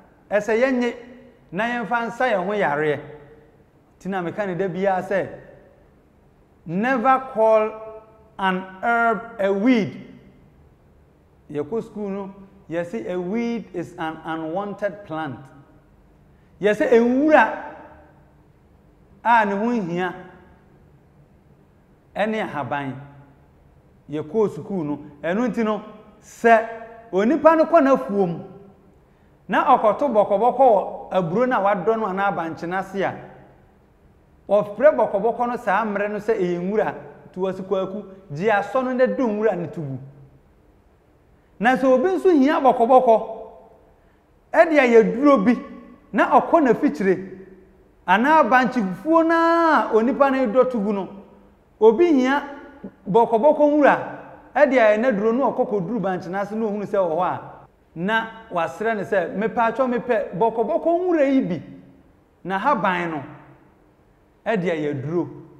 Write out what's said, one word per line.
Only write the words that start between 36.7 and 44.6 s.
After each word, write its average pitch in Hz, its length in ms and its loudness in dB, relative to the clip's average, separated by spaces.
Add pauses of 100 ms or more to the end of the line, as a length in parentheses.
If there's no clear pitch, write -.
nti - 100 -20
wɔ 185 160 -4
se, 190 80 -10
"Kwaku, 190 400 -4 (300)
gye 175 160 -2
asɔ 208 340 0
no 254 100 -4
na 254 120 2
do 240 220 0
nwura 208 300 0
no 170 100 -6
to 175 140 -12
gu." 135 160 -8 (1600)
Na 247 180 2
sɛ 254 80 0
obi 262 240 4
nso 370 200 2
hia 311 300 4
bɔkɔbɔkɔ, 233 680 4 (1300)
ɛde 320 260 4